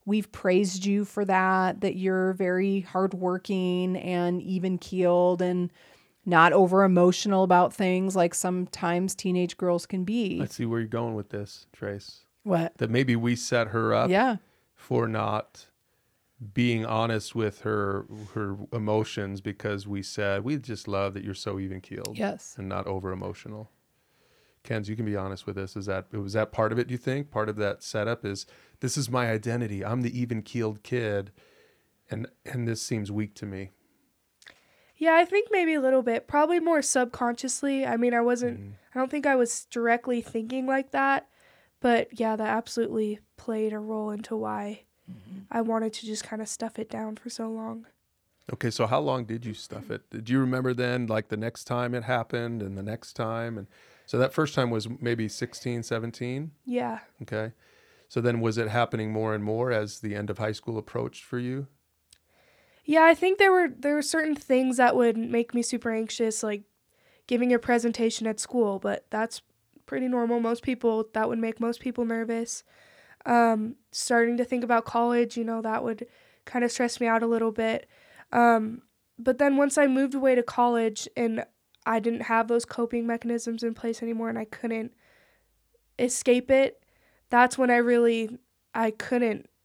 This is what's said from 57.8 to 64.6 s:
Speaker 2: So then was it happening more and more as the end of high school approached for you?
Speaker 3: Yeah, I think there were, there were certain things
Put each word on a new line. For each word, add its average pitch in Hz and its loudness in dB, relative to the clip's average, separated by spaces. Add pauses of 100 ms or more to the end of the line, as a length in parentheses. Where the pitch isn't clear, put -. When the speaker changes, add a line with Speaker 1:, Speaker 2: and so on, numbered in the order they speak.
Speaker 2:
So - -2
then 117 2
was 113 0
it 110 0
happening 110 0
more 110 -2
and 104 -4
more 113 -2
as 107 -2
the 104 -4
end 104 -4
of 98 -6
high 110 -2
school 113 -8
approached 120 -6
for 123 -8
you? 131 -6 (1200)
Speaker 3:
Yeah, 320 6
I 330 10
think 370 2
there 392 8
were, 359 6
there 285 -2
were 302 0
certain 311 -2
things 254 0